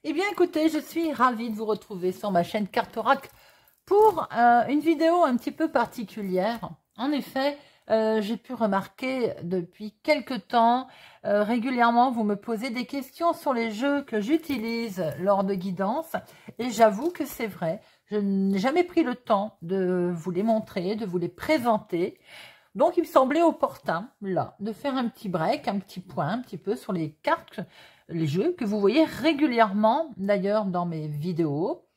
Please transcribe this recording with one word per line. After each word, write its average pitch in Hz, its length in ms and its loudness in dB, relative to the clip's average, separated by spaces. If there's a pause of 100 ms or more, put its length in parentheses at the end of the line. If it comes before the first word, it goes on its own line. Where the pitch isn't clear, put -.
Eh 294 120 -4
bien, 349 180 0
écoutez, 320 380 2
je 311 80 -4
suis 320 340 -4
ravie 240 380 0
de 214 40 -6
vous 214 120 -6
retrouver 190 440 -4
sur 202 200 -6
ma 175 120 4
chaîne 208 240 -2
Cartorac - 640 -2 (560)
pour, 403 500 4
euh, 240 340 6
une 294 120 2
vidéo 330 460 4
un 247 100 2
petit 277 140 -4
peu 311 200 -2
particulière. 208 1000 -2 (260)
En 269 160 -4
effet, 285 460 -4 (320)
euh, 220 320 2
j'ai 208 160 -4
pu - 160 -14
remarquer 233 880 -2
depuis 185 500 -6 (100)
quelque 285 300 0
temps, 240 540 2 (400)
euh, 208 160 2
régulièrement, 240 680 2
vous 233 140 -2
me 208 120 0
posez 226 340 -6
des 240 160 -6
questions 320 480 -2
sur 302 180 -2
les 233 200 -2
jeux 277 320 0
que 220 180 -2
j'utilise 233 840 -2 (160)
lors 196 240 2
de 196 80 0
guidances. 196 640 -4 (420)
Et 247 120 -4
j'avoue 220 400 4
que 320 160 -6
c'est 240 200 -6
vrai, 185 360 -6 (240)
je 208 100 -4
n'ai 196 420 2
jamais 285 260 2
pris 330 180 0
le 247 140 -2
temps 208 440 -2
de 180 540 0
vous 165 160 -6
les 175 120 -2
montrer, 220 540 -2
de 220 80 -6
vous 180 140 -4
les 170 100 -2
présenter. 214 880 -2 (580)
Donc, 302 200 2
il 339 60 2
me 302 40 -4
semblait 277 340 4
opportun, 262 680 0 (120)
là, 185 380 -4
de 208 140 -6
faire 262 240 -6
un 247 100 -2
petit - 220 -8
break, 180 400 -2
un 196 100 -2
petit - 220 -12
point, 165 260 -6
un 208 120 -2
petit 208 200 -12
peu 202 160 -4
sur 240 180 -8
les 160 200 -4 (100)
cartes, - 380 -4 (480)
les 165 180 -2
jeux 190 240 0
que 349 140 -6
vous 208 160 0
voyez 233 240 4
régulièrement, 247 1120 2
d'ailleurs, 202 480 0
dans 180 200 -2
mes 160 220 -6
vidéos. 160 800 -2 (100)